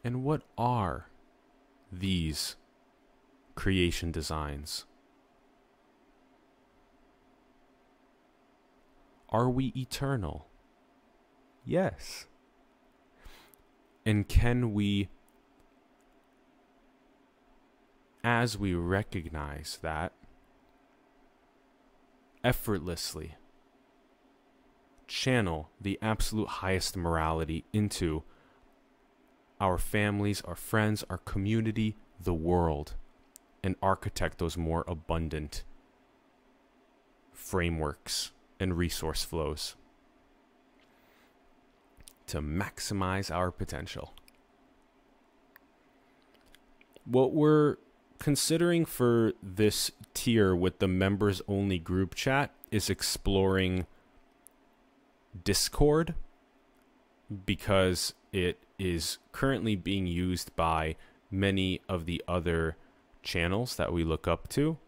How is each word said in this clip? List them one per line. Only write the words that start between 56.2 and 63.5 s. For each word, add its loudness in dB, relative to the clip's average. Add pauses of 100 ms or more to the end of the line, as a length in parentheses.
because 2 (180)
it 0 (200)
is -2 (160)
currently 0
being -2
used -2
by 0 (340)
many 2
of -2
the -4
other 0 (460)
channels -2